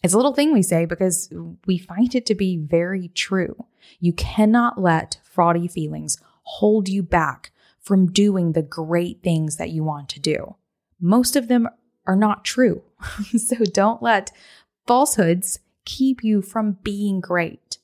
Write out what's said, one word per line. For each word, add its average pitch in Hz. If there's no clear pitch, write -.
It's 175
a 196
little 254
thing 302
we 214
say 170
because 175
we 185
find 202
it 240
to 220
be 185
very 170
true. -
You 170
cannot 214
let 165
fraudy 170
feelings 156
hold 208
you 196
back 160
from 185
doing 190
the 160
great 170
things 160
that 165
you 160
want 147
to 143
do. -
Most 226
of 240
them 240
are 190
not 208
true. 202
<laughs> -
So 233
don't 208
let 214
falsehoods 196
keep 262
you 214
from 208
being 202
great. -